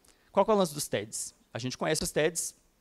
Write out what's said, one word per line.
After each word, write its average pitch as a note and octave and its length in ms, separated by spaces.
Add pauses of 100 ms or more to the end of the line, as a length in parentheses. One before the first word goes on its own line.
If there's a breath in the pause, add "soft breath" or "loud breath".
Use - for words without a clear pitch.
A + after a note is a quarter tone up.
(320 soft breath)
Qual G3 140
que A3+ 60
é - 20
o G3+ 40
lance D#3+ 180
dos D3 120
teds? - 460 (180)
A A2+ 60
gente B2 180
conhece - 280
os E3 80
teds E3 440 (260)